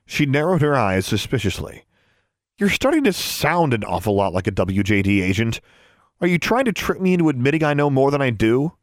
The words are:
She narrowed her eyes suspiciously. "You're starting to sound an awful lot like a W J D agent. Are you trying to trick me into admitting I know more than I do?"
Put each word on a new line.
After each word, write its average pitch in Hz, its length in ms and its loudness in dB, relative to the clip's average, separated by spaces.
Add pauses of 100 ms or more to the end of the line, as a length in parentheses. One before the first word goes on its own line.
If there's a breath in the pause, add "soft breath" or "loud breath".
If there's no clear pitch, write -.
She - 160 0
narrowed 151 360 2
her 147 120 2
eyes 98 320 2
suspiciously. 101 800 -4 (720)
"You're 202 120 0
starting 294 340 0
to 214 80 2
sound 160 640 -2
an 107 100 -2
awful 98 320 -2
lot 98 160 0
like 95 160 -4
a 107 40 -2
W 95 300 0
J 101 200 2
D 98 200 2
agent. 101 380 -2 (600 soft breath)
Are 175 60 2
you 175 100 2
trying 240 260 0
to 240 80 -2
trick - 300 -4
me 185 100 2
into 175 160 2
admitting 143 340 0
I 147 120 2
know 147 160 2
more 135 200 2
than 143 120 0
I 135 80 0
do?" 117 540 0